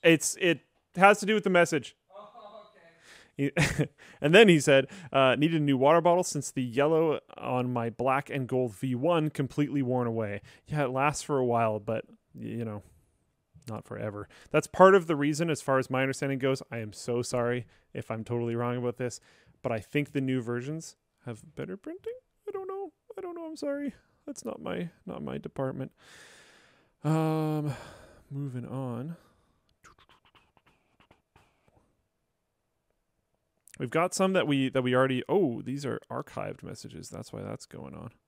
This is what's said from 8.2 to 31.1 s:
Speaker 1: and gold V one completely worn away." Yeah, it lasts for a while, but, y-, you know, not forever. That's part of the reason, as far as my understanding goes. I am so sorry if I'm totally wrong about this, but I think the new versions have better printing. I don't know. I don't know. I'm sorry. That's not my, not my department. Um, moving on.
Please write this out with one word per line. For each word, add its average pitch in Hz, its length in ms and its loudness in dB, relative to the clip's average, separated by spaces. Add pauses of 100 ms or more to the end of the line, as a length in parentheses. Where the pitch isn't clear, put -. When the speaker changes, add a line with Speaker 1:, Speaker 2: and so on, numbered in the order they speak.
Speaker 1:
and 131 180 -4
gold 127 280 -2
V 127 200 -4
one 156 360 2
completely 143 500 -2
worn 123 260 0
away." 110 360 -4 (240)
Yeah, 147 180 -2
it 127 60 -2
lasts 139 320 0
for 143 160 0
a 127 80 2
while, 117 320 0
but, 110 260 -4 (300)
y-, 117 140 -14
you 113 180 -6
know, 104 160 -10 (880)
not 107 160 -10
forever. 107 420 -10 (220)
That's 151 160 2
part 190 280 10
of 175 120 6
the 160 100 0
reason, 147 320 0
as 151 140 -2
far 135 160 2
as 131 100 -2
my 135 140 0
understanding 135 380 -2
goes. 131 300 0
I 117 80 -8
am 107 140 -10
so 120 300 -4
sorry 120 420 -2 (300)
if - 160 -10
I'm 110 120 -6
totally 120 320 -4
wrong 120 220 -2
about 123 220 -4
this, 123 200 -6 (440)
but 123 100 -2
I 110 80 -2
think 147 320 -4
the 143 80 -2
new 131 220 -2
versions 123 540 -8 (280)
have 123 320 -14
better 175 220 -10
printing. 381 340 -14 (340)
I 415 40 -12
don't 381 180 -10
know. 381 240 -8 (240)
I 381 60 -12
don't 349 120 -10
know. 339 120 -10
I'm 311 100 -12
sorry. 285 380 -6 (320)
That's - 180 -14
not - 160 -10
my, 175 300 -6 (160)
not - 160 -10
my 139 160 -8
department. 135 520 -8 (1120)
Um, 156 680 0 (580)
moving 135 360 -8
on. 131 500 -8 (4000)